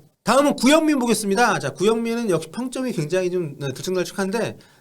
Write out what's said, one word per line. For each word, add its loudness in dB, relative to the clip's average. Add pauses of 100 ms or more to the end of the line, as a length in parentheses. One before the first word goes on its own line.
(240)
다음은 4
구영민 4
보겠습니다. 2
자, -4
구영민은 0
역시 0
평점이 -6
굉장히 -2
좀, -4
네, -8
들쭉날쭉한데 -4 (220)